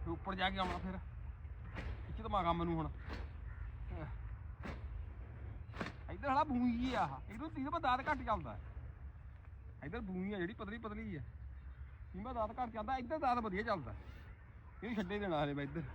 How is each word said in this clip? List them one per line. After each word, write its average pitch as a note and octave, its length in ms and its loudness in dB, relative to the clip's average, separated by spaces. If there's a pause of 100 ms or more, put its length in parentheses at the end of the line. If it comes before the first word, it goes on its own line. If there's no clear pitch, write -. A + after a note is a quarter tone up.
ਫਿਰ - 60 0
ਉੱਪਰ F3+ 260 0
ਜਾ F#3 140 6
ਕੇ G3 80 0
ਆਉਣਾ F3+ 200 4
ਫਿਰ। F3+ 140 0 (1160)
ਖਿੱਚ - 100 -4
ਦੇਵਾਂ G#3 260 4
ਕੰਮ E3+ 200 6
ਨੂੰ E3+ 120 4
ਹੁਣ। D#3 140 2 (3250)
ਇੱਧਰ - 160 0
ਸਾਲਾ C#4+ 160 8
ਬੂਈ B3 280 6
ਜੀ B3 220 4
ਆ G#3+ 80 6
ਆਹ। C#3 320 0
ਇਹਨੂੰ, D4 240 -4
ਇਹਦੇ C#4 120 0
ਪਰ E4 100 2
ਦਾਤ C4+ 320 4
ਘੱਟ C#4+ 120 4
ਚੱਲਦਾ। D#3+ 340 0 (1300)
ਇੱਧਰ F#3 140 -2
ਬੂਈ F#3+ 340 0
ਆ G3+ 40 0
ਜਿਹੜੀ F3+ 160 2
ਪਤਲੀ A3+ 240 -4
ਪਤਲੀ A3 380 -4
ਆ। C#3+ 40 -4
ਇਹਦੇ - 1040 -8
ਪਰ B3+ 100 -2
ਦਾਤ A3 180 2
ਘੱਟ A#3 220 0
ਚੱਲਦਾ, A3+ 240 0
ਇੱਧਰ B3+ 200 0
ਦਾਤ B3+ 200 6
ਵਧੀਆ G#3+ 240 2
ਚੱਲਦਾ। F3+ 320 2 (920)
ਇਹਨੂੰ A3+ 120 0
ਛੱਡੇ G3+ 240 2
ਦੇਣਾ E3+ 240 4
ਹਲੇ C#3+ 100 4
ਮੈਂ C#3+ 100 0
ਇੱਧਰ। C#3+ 180 -2 (140)